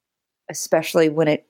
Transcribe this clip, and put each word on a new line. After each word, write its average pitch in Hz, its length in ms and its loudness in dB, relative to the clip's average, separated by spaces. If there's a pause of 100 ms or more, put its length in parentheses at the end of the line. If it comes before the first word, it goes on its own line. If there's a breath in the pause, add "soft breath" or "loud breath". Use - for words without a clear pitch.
(500)
especially 160 580 0
when 151 200 0
it, - 220 -2